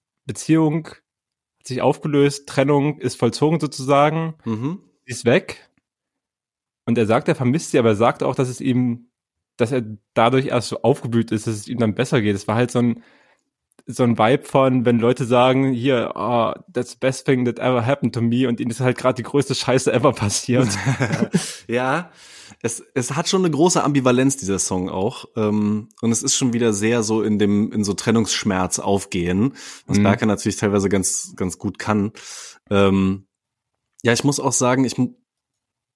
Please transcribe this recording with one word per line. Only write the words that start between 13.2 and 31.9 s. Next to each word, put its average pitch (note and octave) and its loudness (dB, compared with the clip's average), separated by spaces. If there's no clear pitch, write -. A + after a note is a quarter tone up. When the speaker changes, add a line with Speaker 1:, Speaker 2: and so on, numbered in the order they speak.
Speaker 1:
so - -4
ein A#2 2
Vibe A2+ 2
von, C3 2
wenn A#2+ 4
Leute A#2 0
sagen, B2+ 4
hier, B2 0
oh, A2+ 0
that's B2 -6
the - -20
best C3 -2
thing B2+ 2
that A#2+ -2
ever B2 0
happened B2 0
to A#2 -4
me A#2+ 2
und - -2
ihnen B2+ -4
ist A2+ -6
halt B2+ 0
grad B2+ 0
die A#2 -6
größte C3+ -2
Scheiße - 0
ever B2 4
passiert. A#2 0
Speaker 2:
<laughs> G2+ -6
Ja, C3 -2
es, - -6
es C3 -4
hat E3+ -4
schon F#3+ 2
eine D#3+ 0
große E3+ 2
Ambivalenz, C3+ 2
dieser F#2+ -2
Song F#2 -2
auch. F#2 -4
Ähm, G#2+ 0
und A#2 2
es A2+ -2
ist C3+ -2
schon B2+ 0
wieder A#2 2
sehr A2 0
so A2 0
in G#2 2
dem, G#2 2
in G#2+ 0
so G2 0
Trennungsschmerz G2+ 0
aufgehen, G2 -2
was G2 0
Speaker 1:
Mhm. G#2 2
Speaker 2:
Berke G#2 2
natürlich G#2 -2
teilweise G2+ 2
ganz, - -2
ganz F#2 -6
gut G2+ -8
kann. G#2+ -2